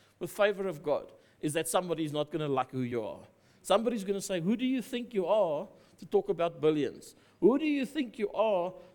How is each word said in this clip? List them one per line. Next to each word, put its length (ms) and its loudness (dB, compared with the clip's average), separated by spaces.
with 120 -8
favor 380 2
of 140 -6
God, 280 -2
is 140 -2
that 140 -2
somebody's 440 0
not 180 -2
gonna 180 -2
like 220 0
who 120 -4
you 200 -2
are. 180 -8
Somebody's 420 2
gonna 160 -2
say, 200 -4
"Who 160 2
do 100 -2
you 160 0
think 320 -6
you 120 0
are 400 2
to 80 -16
talk 220 2
about 320 -2
billions? 560 0
Who 180 6
do 60 -2
you 220 0
think 320 -6
you 140 -2
are 420 2